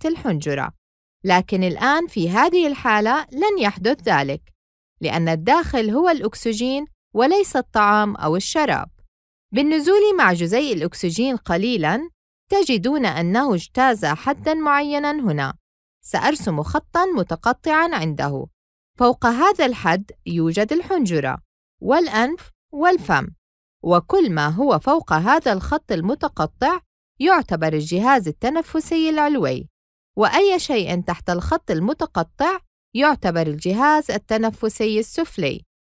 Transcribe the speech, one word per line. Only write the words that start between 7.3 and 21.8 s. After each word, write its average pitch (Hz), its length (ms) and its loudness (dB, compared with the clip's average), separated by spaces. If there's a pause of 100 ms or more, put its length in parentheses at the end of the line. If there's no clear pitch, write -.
الطعام 208 600 2
أو 156 200 -2
الشراب. 202 540 -2 (640)
بالنزول 320 640 4
مع 214 160 4
جزيء 208 400 -2
الأكسجين 185 640 -4
قليلًا، 196 720 -2 (420)
تجدون 277 540 0
أنه 190 500 0
اجتاز 240 500 0
حدًا 269 480 -2
معينًا 294 580 0
هنا. 156 420 -2 (520)
سأرسم 190 580 -2
خطًا 339 420 -2
متقطعًا 311 880 -2
عنده. 143 500 -4 (520)
فوق 247 280 2
هذا 311 400 2
الحد 196 460 -2 (140)
يوجد 170 480 -2
الحنجرة 180 640 -2 (440)